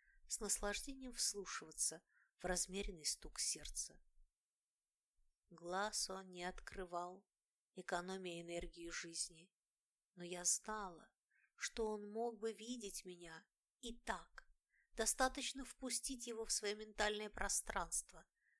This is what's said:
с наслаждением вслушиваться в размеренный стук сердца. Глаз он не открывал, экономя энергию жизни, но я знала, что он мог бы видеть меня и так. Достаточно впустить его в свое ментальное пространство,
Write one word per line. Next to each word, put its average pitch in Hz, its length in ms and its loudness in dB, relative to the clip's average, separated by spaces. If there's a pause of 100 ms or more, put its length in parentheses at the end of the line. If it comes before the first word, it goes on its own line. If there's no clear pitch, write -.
(280)
с - 120 0
наслаждением 233 720 0
вслушиваться - 920 0 (380)
в - 40 -2
размеренный 180 600 2
стук - 340 -2
сердца. - 600 -2 (1500)
Глаз 180 600 0
он 190 220 -6
не 175 120 -4
открывал, 180 800 -4 (500)
экономя 180 640 -2
энергию 170 520 -6
жизни, 165 580 -6 (640)
но 175 100 -10
я 175 200 -4
знала, 190 640 0 (480)
что - 320 0
он 208 220 -2
мог 226 280 2
бы 220 140 0
видеть 220 520 -4
меня 175 400 -10 (360)
и 233 140 -4 (100)
так. - 420 -4 (480)
Достаточно 262 720 4
впустить 240 600 -2
его 226 180 0
в - 80 0
свое 208 240 4
ментальное 214 540 2
пространство, - 960 0 (340)